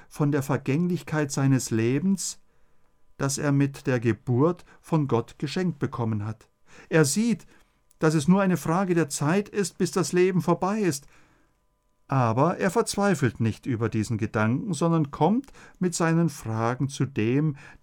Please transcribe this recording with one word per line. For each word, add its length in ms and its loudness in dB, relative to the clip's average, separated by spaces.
von 200 0
der 120 0
Vergänglichkeit 880 -2
seines 400 2
Lebens, 720 0
das 220 -2
er 140 0
mit 340 0
der 140 2
Geburt 640 0
von 240 0
Gott 320 -2
geschenkt 400 -4
bekommen 480 -4
hat. 240 -12
Er 160 6
sieht, 400 -2
dass 140 2
es 120 0
nur 160 6
eine 140 2
Frage 380 -2
der 140 0
Zeit 400 -2
ist, 300 -4
bis 140 -2
das 200 -2
Leben 300 2
vorbei 380 0
ist. 260 -2
Aber 500 2
er 140 0
verzweifelt 680 0
nicht 240 -2
über 240 -2
diesen 300 -2
Gedanken, 560 -2
sondern 380 0
kommt 400 0
mit 160 -2
seinen 340 2
Fragen 600 -4
zu 180 -2
dem, 500 0